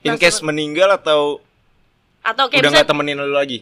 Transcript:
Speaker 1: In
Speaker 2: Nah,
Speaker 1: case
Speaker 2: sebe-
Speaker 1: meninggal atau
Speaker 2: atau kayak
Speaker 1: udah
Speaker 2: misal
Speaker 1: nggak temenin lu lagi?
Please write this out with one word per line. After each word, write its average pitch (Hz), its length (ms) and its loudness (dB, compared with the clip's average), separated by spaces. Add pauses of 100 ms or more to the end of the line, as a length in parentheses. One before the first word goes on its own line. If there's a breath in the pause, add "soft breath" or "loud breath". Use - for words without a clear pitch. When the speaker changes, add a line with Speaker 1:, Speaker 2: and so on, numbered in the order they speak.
Speaker 1:
In - 140 -4
Speaker 2:
Nah, - 40 -8
Speaker 1:
case 170 220 2
Speaker 2:
sebe- 156 80 -4
Speaker 1:
meninggal 151 400 0
atau 151 560 0 (760)
Speaker 2:
atau 233 260 -2
kayak 277 160 0
Speaker 1:
udah 147 80 2
Speaker 2:
misal 151 80 4
Speaker 1:
nggak 147 100 2
temenin 147 300 -2
lu 143 140 -4
lagi? 139 300 -2